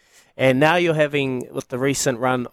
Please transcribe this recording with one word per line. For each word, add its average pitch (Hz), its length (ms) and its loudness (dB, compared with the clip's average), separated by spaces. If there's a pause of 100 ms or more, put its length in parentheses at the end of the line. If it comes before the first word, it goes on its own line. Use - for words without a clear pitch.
(380)
And 131 220 2
now 156 160 4
you're 175 180 2
having, 143 580 -2
with - 180 -10
the 123 100 -6
recent 135 400 -2
run 127 340 -2